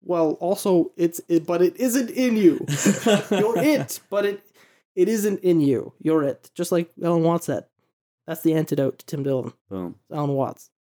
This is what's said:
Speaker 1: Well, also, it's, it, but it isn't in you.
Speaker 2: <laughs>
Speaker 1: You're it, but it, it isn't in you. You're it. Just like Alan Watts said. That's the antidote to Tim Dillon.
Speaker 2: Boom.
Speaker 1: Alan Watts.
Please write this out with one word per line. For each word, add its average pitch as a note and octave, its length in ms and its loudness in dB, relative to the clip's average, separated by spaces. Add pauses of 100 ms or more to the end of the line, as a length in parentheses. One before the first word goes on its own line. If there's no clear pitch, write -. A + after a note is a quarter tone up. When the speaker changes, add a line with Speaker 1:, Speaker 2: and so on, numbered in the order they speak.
Speaker 1:
Well, E3 380 0
also, F3+ 580 0
it's, E3+ 320 -2
it, E3 160 2
but F3 160 0
it F3+ 160 2
isn't B3 320 0
in B3 260 0
you. F3 300 4 (280)
Speaker 2:
<laughs> G#3 380 0
Speaker 1:
You're G#3 280 0
it, B3 400 0 (100)
but - 160 -2
it, G3+ 180 -4 (520)
it F3+ 120 2
isn't G#3 340 -2
in E3+ 200 4
you. C#3 380 0
You're D#3+ 240 0
it. - 320 -6
Just E3+ 160 -4
like E3+ 200 0 (100)
Alan E3+ 220 2
Watts E3+ 220 0
said. B2 200 -6 (640)
That's D#3+ 140 -10
the D#3+ 120 2
antidote D3 460 -2
to - 60 -20
Tim C#3+ 180 -8
Dillon. C3+ 300 -4 (160)
Speaker 2:
Boom. F#2 260 -10 (160)
Speaker 1:
Alan D3 220 -4
Watts. - 480 -6